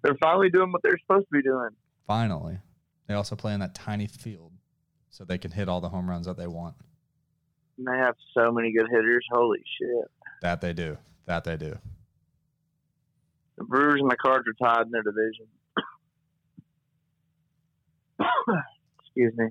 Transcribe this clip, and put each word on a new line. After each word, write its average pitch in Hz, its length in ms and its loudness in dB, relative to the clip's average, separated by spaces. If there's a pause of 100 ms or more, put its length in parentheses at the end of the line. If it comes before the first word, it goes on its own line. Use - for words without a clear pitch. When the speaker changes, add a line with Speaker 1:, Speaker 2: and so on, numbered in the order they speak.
Speaker 1:
They're 143 180 2
finally 180 280 4
doing 185 220 4
what 175 120 -4
they're 180 160 2
supposed 196 280 2
to - 40 -10
be 143 100 2
doing. 131 280 0 (360)
Speaker 2:
Finally. 95 540 -4 (480)
They 104 60 -6
also 104 220 -6
play 104 180 -6
in 101 80 -4
that 92 120 -8
tiny 104 340 -8
field, 85 440 -16 (580)
so - 140 -20
they 90 140 -6
can 87 140 -10
hit 92 180 -4
all 90 120 -2
the 85 80 -6
home 90 200 -6
runs 87 180 -6
that 90 100 -10
they 90 100 -10
want. 85 280 -10 (1000)
Speaker 1:
And 127 100 -10
they 127 100 -2
have 127 180 2 (220)
so 117 140 6
many 117 220 0
good 113 160 4
hitters. 120 420 4
Holy 120 320 2 (160)
shit. 120 320 -4 (300)
Speaker 2:
That 87 200 -2
they 87 120 -4
do. 80 240 -6 (280)
That 85 200 -4
they 82 120 -4
do. 76 200 -10 (1800)
Speaker 1:
The - 60 -10
Brewers 139 380 2
and 135 100 2
the 123 60 2
Cards 131 300 2
are 110 60 -6 (140)
tied 117 180 4
in 113 60 -12
their 117 120 -2
division. 110 440 -4 (2750)
<coughs> - 440 4 (360)
Excuse 120 380 0
me. 113 140 2